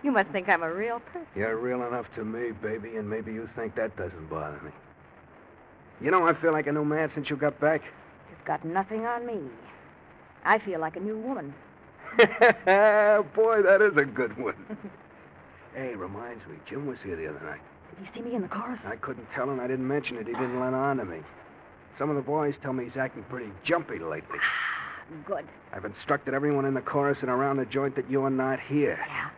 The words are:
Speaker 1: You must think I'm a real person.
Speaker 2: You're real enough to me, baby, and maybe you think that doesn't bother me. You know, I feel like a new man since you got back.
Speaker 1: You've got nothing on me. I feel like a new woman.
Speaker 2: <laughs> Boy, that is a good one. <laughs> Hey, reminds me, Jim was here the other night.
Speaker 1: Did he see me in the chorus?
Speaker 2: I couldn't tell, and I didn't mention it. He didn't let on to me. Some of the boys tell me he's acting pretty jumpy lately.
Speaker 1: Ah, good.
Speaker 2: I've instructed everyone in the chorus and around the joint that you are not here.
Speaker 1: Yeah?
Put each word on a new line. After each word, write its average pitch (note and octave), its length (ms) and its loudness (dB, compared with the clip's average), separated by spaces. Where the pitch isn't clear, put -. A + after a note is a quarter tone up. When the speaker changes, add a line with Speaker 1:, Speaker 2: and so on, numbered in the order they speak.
Speaker 1:
You C#4 100 2
must G3 180 4
think F#3+ 180 -2
I'm E3+ 140 4
a D#3+ 100 -2
real A#3 280 -4
person. E4+ 340 -14
Speaker 2:
You're A2 220 -2
real B2 280 -2
enough A#2+ 300 -4
to A2 100 -6
me, A2+ 280 -6
baby, G#2+ 440 -6
and G#2 140 -6
maybe A2 220 -6
you A2+ 240 -8
think A2+ 180 -8
that A2 220 -4
doesn't E2+ 340 -10
bother D2+ 320 -6
me. D2+ 80 -12
You D3+ 120 2
know, F3 160 6
I D#3+ 60 6
feel D#3+ 180 2
like D3+ 160 0
a D3 40 0
new D3+ 120 0
man D3+ 280 0
since D3 160 -6
you D3+ 60 -2
got C#3+ 240 0
back. D3+ 240 2
Speaker 1:
You've - 140 -20
got D#3 200 -4
nothing F#3+ 400 -2
on A#3+ 220 -4
me. A3 140 -6
I G#3 140 6
feel G3 200 -4
like D#3+ 180 -2
a F3 40 -8
new G#3+ 180 -4
woman. G#3+ 360 -6
Speaker 2:
<laughs> - 300 -8
Boy, G#3+ 1400 8
that F#3+ 180 10
is G3+ 160 6
a C#3+ 80 6
good A#2 340 -2
one. A#2+ 160 -4
<laughs> G#3+ 80 -8
Hey, B2+ 200 -6
reminds G#2 520 -10
me, D2+ 80 -16
Jim C#3+ 200 -8
was B2+ 180 -6
here F2+ 120 -6
the D#2+ 120 -6
other D2+ 160 -10
night. D#2 160 -10
Speaker 1:
Did F#3+ 80 -14
he - 80 -18
see A#3 120 -10
me A#3+ 80 -4
in A3+ 60 -2
the F3+ 80 -4
chorus? A#3 380 -8
Speaker 2:
I B2+ 100 -8
couldn't B2 360 -10
tell, C#3 180 -2
and C3 100 -4
I B2 60 -4
didn't C3 200 -2
mention C3 300 -2
it. A2 100 -8
He A#2+ 60 -6
didn't B2+ 260 -4
let B2+ 140 -2
on C3+ 240 0
to A#2+ 80 -4
me. E2 140 -8
Some C#3+ 100 -2
of D3 80 0
the C#3 60 0
boys D3 400 0
tell C3+ 100 -4
me B2+ 120 -2
he's A#2+ 120 -10
acting B2+ 280 -6
pretty A#2+ 260 -10
jumpy D#3+ 360 -2
lately. D#2+ 420 -8
Speaker 1:
Ah, - 640 -4
good. E3 180 -4
Speaker 2:
I've F#2+ 100 -10
instructed C3+ 480 -4
everyone C#3 320 2
in C#3 80 2
the C3 80 0
chorus C#3 400 0
and B2+ 100 -2
around C#3 280 2
the B2+ 80 0
joint C3 300 -2
that B2+ 140 -4
you C3+ 120 2
are C3+ 80 0
not C3 280 0
here. C#3 480 0
Speaker 1:
Yeah? - 320 -6